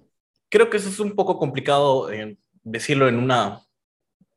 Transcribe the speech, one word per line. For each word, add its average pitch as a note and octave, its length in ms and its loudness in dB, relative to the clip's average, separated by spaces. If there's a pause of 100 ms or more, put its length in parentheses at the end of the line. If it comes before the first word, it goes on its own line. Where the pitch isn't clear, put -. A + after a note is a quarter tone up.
(480)
creo A3+ 220 4
que G#3+ 80 0
eso F#3+ 100 -8
es F#3+ 120 -10
un G3+ 140 -4
poco F#3 240 0
complicado, C3+ 720 0
eh, G#2+ 280 -10 (240)
decirlo C3 460 0
en A#2+ 100 2
una, A#2+ 420 0 (760)